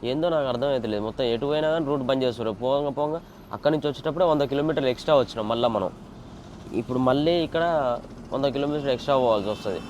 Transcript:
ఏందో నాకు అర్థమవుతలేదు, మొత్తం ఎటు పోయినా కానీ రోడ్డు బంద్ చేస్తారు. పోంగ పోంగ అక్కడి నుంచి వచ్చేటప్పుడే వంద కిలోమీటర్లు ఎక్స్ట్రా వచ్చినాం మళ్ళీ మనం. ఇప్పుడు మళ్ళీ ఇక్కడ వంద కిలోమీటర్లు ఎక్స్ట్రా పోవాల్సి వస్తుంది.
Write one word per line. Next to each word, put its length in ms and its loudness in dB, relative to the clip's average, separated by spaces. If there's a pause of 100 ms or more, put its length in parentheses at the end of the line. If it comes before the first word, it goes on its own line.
ఏందో 260 0
నాకు 180 2
అర్థమవుతలేదు, 560 0
మొత్తం 200 -4
ఎటు 220 0
పోయినా 240 0
కానీ 160 0
రోడ్డు 200 -2
బంద్ 180 2
చేస్తారు. 280 0
పోంగ 380 0
పోంగ 260 -2 (380)
అక్కడి 220 0
నుంచి 140 -2
వచ్చేటప్పుడే 360 0
వంద 160 4
కిలోమీటర్లు 480 2
ఎక్స్ట్రా 260 2
వచ్చినాం 320 2
మళ్ళీ 200 2
మనం. 220 0 (840)
ఇప్పుడు 260 -2
మళ్ళీ 320 4
ఇక్కడ 320 0 (720)
వంద 120 0
కిలోమీటర్లు 460 0
ఎక్స్ట్రా 260 2
పోవాల్సి 320 4
వస్తుంది. 300 -4 (100)